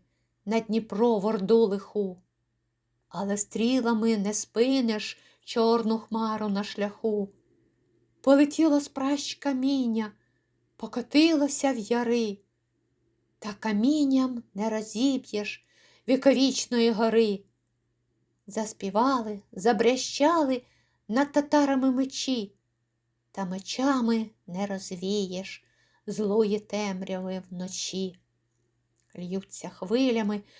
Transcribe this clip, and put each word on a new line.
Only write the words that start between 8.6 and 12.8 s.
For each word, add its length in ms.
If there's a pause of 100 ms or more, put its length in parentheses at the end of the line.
з 80
пращ 460
каміння, 800 (640)
покотилося 960
в 60
яри. 600 (1000)